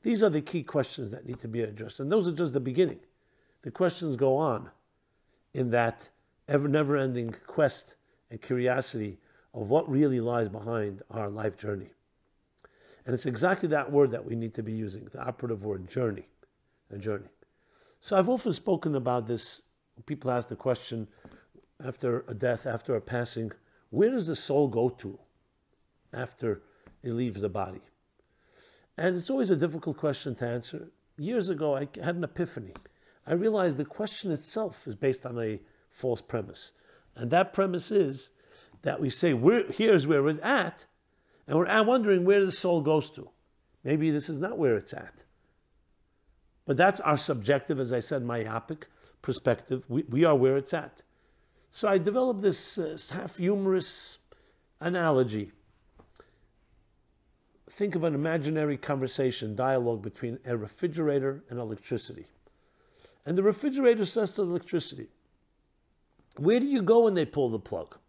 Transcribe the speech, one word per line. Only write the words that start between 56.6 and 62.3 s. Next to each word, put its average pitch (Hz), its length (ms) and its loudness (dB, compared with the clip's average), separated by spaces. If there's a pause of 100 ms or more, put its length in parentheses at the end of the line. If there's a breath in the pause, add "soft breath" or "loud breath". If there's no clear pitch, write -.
Think 202 260 -4
of 165 100 0
an 160 100 2
imaginary 151 600 0
conversation, 131 800 -2
dialogue 120 460 0
between 117 420 -8
a 123 100 -4
refrigerator 143 920 -2
and 123 100 -8
electricity. 113 680 -8 (1000 soft breath)